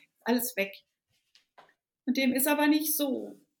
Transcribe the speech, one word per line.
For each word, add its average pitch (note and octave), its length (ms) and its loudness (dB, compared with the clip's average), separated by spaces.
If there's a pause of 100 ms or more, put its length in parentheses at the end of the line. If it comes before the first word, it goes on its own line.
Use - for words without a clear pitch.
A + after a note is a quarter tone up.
(240)
alles A#3+ 340 -2
weg. G3 160 -4 (1300)
Und B3+ 120 -2
dem C4 160 2
ist C4+ 140 0
aber D4 200 2
nicht D4+ 280 2
so. A#3+ 440 -4 (220)